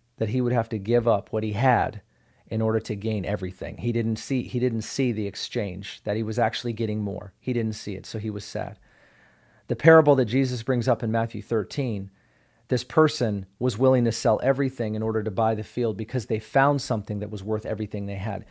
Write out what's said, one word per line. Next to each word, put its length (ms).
that 100
he 120
would 120
have 160
to 100
give 300
up 240
what 100
he 100
had 500
in 120
order 200
to 140
gain 300
everything. 540
He 140
didn't 240
see, 260
he 160
didn't 240
see 300
the 140
exchange, 800
that 120
he 60
was 160
actually 340
getting 280
more. 400
He 120
didn't 220
see 200
it, 100
so 140
he 100
was 160
sad. 340
The 80
parable 400
that 100
Jesus 360
brings 260
up 140
in 100
Matthew 300
thirteen, 680
this 160
person 640
was 200
willing 260
to 80
sell 300
everything 520
in 80
order 200
to 80
buy 240
the 100
field 320
because 300
they 120
found 440
something 380
that 100
was 120
worth 220
everything 420
they 100
had. 340